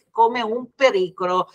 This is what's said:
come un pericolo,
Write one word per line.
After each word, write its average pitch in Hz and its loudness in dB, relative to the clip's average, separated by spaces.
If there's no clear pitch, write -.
come 233 0
un 233 -8
pericolo, 185 0